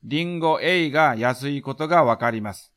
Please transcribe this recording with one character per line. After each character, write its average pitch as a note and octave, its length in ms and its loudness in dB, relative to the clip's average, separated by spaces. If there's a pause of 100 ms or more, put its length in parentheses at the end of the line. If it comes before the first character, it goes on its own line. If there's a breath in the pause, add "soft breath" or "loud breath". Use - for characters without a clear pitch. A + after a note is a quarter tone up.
リ C#3+ 200 -4
ン F3 160 -6
ゴ D#3+ 220 0
A E3 280 2
が C#3+ 260 2
安 B2 340 -2
い C#3 120 -6
こ C3+ 140 -8
と D#3 120 -6
が E3 160 4
わ A2+ 140 4
か A#2 140 0
り A2+ 100 -4
ま G#2 120 -8
す。 - 240 -20